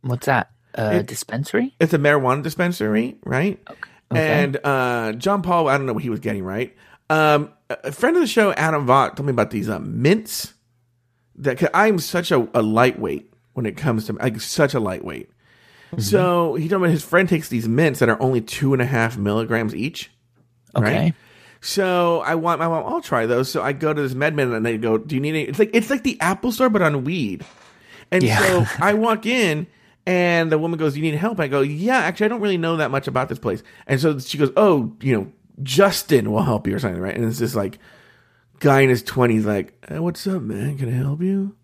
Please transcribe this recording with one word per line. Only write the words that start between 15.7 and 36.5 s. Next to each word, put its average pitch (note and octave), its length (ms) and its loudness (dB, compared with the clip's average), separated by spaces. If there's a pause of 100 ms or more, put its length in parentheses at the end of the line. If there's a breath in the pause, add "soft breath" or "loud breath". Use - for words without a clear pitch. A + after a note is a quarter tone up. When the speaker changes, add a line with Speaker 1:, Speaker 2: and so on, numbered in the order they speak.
Speaker 1:
Mm-hmm. E3+ 100 -6
Speaker 2:
So F3 540 2
he D#3 140 -2
told F#3+ 140 0
me F3 80 4
his D#3 140 0
friend F3+ 240 2
takes D#3+ 200 0
these A2+ 180 -2
mints C3 320 2
that A#2+ 100 4
are A2 140 2
only C3 180 2
two C3+ 320 -2
and B2+ 80 2
a B2 60 2
half A#2 320 0
milligrams A2 560 0
each. A#2 360 -8 (640)
Right? G#2+ 100 2 (100)
Speaker 1:
Okay. D#3+ 200 2 (480 soft breath)
Speaker 2:
So F3 580 0
I D#3+ 140 -2
want E3 240 0
my E3 100 -2
mom, D#3+ 180 -2
"I'll E4+ 140 -4
try A#2 260 -2
those." A#2+ 240 0
So C3+ 120 -4
I C3+ 100 -2
go D3+ 220 -2
to D3 80 -2
this C3 120 -4
MedMen C#3+ 400 -2
and A2 100 -2
they A#2 140 0
go, A2 200 2
"Do A2 160 -6
you C3 80 0
need D3+ 80 -2
any?" D#3 120 -2
It's C#3 160 -6
like, G#3+ 140 4
it's A3+ 180 2
like C#4 120 -2
the - 180 -4
Apple F#3+ 320 0
Store, B3+ 160 2
but G#3 140 2
on D3 220 0
weed. C3+ 400 -4 (680 loud breath)
And F3+ 100 4
Speaker 1:
Yeah. A2 180 4
Speaker 2:
so F3+ 260 4 (120)
Speaker 1:
<laughs> - 60 -
Speaker 2:
I G3+ 100 4
walk A3 320 0
in F#3 400 0 (400 soft breath)
and F3 460 2
the D#3 60 2
woman E3 200 -2
goes, D#3 180 0
"You D3+ 60 -4
need D#3 120 0
help?" F#3 260 -2
I D3 80 0
go, C#3 140 0
"Yeah, D#3 360 0
actually, F3+ 280 -2
I - 20 2
don't A#3 140 -4
really G3 160 0
know E3 180 0
that D3 140 -2
much C3+ 180 -2
about C3 220 -2
this B2+ 80 -8
place." G2 240 -4 (240 loud breath)
And C3+ 140 0
so D3+ 180 2
she - 180 -10
goes, C#3+ 200 2
"Oh, D3+ 440 2
you B2+ 160 0
know, F#2+ 160 -4 (300)
Justin C3+ 680 2
will G#2+ 120 0
help A2+ 240 -2